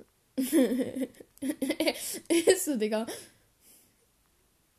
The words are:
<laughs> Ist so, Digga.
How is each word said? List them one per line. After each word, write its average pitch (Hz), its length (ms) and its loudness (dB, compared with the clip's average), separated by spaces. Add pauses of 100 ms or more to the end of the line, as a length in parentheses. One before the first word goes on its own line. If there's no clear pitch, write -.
(360)
<laughs> - 20 -18
Ist 277 2250 0
so, 294 120 -2
Digga. 214 300 -2 (1700)